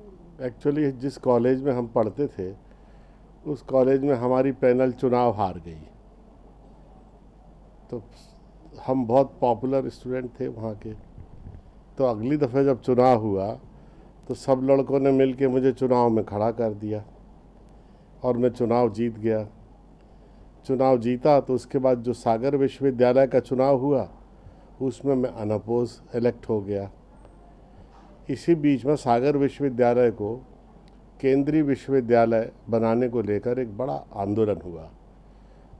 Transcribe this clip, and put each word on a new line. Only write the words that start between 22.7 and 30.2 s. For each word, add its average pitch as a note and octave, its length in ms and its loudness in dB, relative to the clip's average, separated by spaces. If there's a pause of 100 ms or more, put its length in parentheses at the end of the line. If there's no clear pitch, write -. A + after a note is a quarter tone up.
का B2+ 120 2
चुनाव C3 380 0
हुआ, B2+ 320 -2 (720)
उसमें C3+ 340 -2
मैं B2+ 140 0
अनअपोज A2+ 720 -4 (140)
इलेक्ट A#2 340 -2
हो G#2+ 120 0
गया। G2 300 -6 (1400)
इसी D#3+ 260 0
बीच C#3+ 300 0
में D3 100 0
सागर C3 420 0
विश्वविद्यालय B2 760 2
को G#2 240 -6 (840)